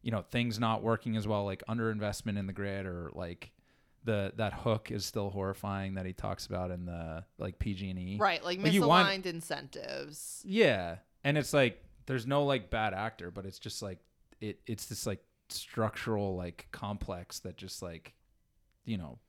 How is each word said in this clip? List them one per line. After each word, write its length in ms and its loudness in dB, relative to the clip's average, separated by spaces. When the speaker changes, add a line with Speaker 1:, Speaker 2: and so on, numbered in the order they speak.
Speaker 1:
you 100 -2
know, 120 0
things 360 0
not 240 2
working 320 2
as 100 0
well, 200 2
like, 240 -4
underinvestment 680 0
in 100 -2
the 60 -4
grid, 320 -4
or, 280 -4
like, 380 -8
the, 320 2
that 180 0
hook 380 0
is 140 -2
still 240 -2
horrifying 640 -2
that 120 -4
he 60 -4
talks 340 -6
about 260 -4
in 140 -6
the, 380 -6
like, 200 -6
P 160 0
G 160 -4
and 80 -4
E. 220 -4
Speaker 2:
Right, 240 4
like, 180 -2
Speaker 1:
Like, 120 6
you 120 8
want 220 10
Speaker 2:
misaligned 180 -2
incentives. 1200 -6
Speaker 1:
Yeah, 520 4
and 140 4
it's 160 0
like, 280 6
there's 220 -2
no, 160 4
like, 260 2
bad 240 2
actor, 380 -4
but 140 -10
it's 140 -10
just, 220 -8
like, 180 -8
it, 260 -6
it's 200 -6
this, 200 -8
like, 160 -4
structural, 880 -2
like, 380 -8
complex 640 -6
that 160 -10
just, 260 -12
like, 320 -10
you 140 -2
know 320 -8